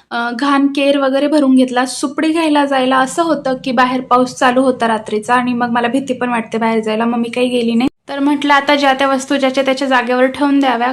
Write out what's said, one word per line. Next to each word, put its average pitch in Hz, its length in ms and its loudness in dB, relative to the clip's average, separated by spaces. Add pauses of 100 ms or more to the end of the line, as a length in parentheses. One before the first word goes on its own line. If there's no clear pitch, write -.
(100)
अ, 233 200 -4
घाण 277 360 0
केर 277 320 2
वगैरे 277 280 0
भरून 285 280 2
घेतला. 254 320 2
सुपडी 302 420 -4
घ्यायला 311 360 0
जायला 262 340 0
असं 262 240 -2
होतं 285 420 -2
की 262 80 -4
बाहेर 254 280 2
पाऊस 254 340 0
चालू 262 280 2
होता 254 260 0
रात्रीचा 214 460 -2
आणि 247 180 0
मग 240 180 -2
मला 240 180 0
भीती 269 240 -2
पण 247 160 -4
वाटते 226 300 -4
बाहेर 226 240 0
जायला, 220 220 -2
मग 233 140 -2
मी 233 100 -2
काही 247 200 -2
गेली 233 260 0
नाही. 254 140 2 (200)
तर 277 100 -8
म्हटलं, 285 360 2
"आता 285 220 4
ज्या 277 160 2
त्या 269 160 0
वस्तू 269 280 0
ज्याच्या 262 280 0
त्याच्या 262 240 0
जागेवर 254 380 2
ठेवून 277 340 0
द्याव्या." 247 320 0